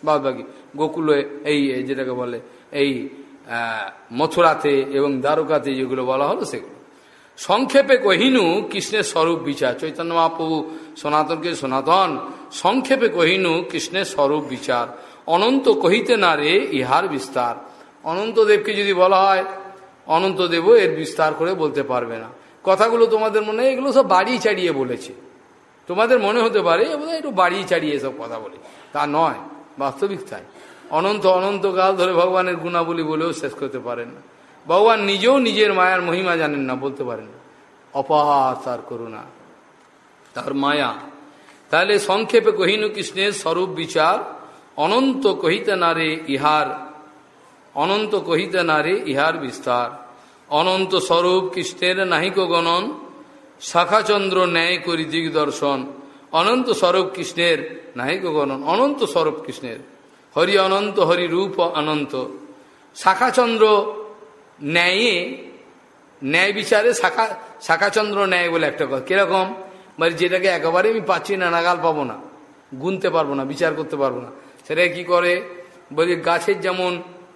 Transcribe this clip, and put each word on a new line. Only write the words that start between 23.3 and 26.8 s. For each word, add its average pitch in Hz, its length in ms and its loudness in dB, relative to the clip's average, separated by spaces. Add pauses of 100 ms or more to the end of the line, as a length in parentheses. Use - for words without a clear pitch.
মনে 220 200 -2
হয় 262 80 4
এগুলো 262 220 -2
সব 254 160 4
বাড়িয়ে 202 300 2
চাড়িয়ে 190 340 0
বলেছে, 127 400 -4 (720)
তোমাদের 233 320 2
মনে 214 220 2
হতে 214 220 2
পারে 170 220 4